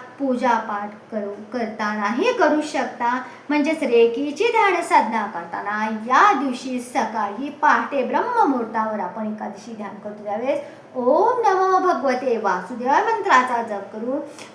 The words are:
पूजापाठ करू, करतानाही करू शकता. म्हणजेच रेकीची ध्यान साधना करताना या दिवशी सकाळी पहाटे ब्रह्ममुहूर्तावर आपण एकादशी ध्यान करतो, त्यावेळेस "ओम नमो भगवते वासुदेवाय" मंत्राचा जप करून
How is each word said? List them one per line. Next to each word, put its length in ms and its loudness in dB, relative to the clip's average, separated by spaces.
पूजापाठ 720 0
करू, 320 -6
करतानाही 800 -2
करू 280 4
शकता. 640 -2
म्हणजेच 340 0
रेकीची 600 4
ध्यान 380 2
साधना 440 2
करताना 600 -6
या 480 4
दिवशी 480 -4
सकाळी 680 -4
पहाटे 540 0
ब्रह्ममुहूर्तावर 960 0
आपण 280 -6
एकादशी 480 -10
ध्यान 200 -12
करतो, 280 -14
त्यावेळेस 360 -2
"ओम 460 4
नमो 520 4
भगवते 440 0
वासुदेवाय" 680 0
मंत्राचा 600 2
जप 300 -8
करून 260 -4